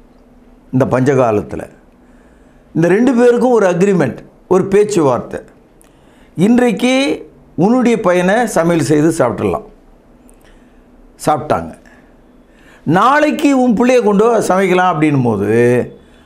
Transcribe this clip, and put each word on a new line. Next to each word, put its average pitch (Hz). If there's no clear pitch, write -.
இந்த 131
பஞ்சகாலத்துல. 120
இந்த 165
ரெண்டு 233
பேருக்கும் 240
ஒரு 220
agreement, 175
ஒரு 185
பேச்சுவார்த்தை. 165
"இன்றைக்கு 247
உன்னுடைய 233
பையனை 180
சமையல் 165
செய்து 151
சாப்பிட்றலாம்." 104
சாப்பிட்டாங்க. 104
"நாளைக்கு 269
உன் 247
பிள்ளைய 247
கொண்டு 202
வா 233
சமைக்கலாம்" 180
அப்படின்னும் 151
போது 117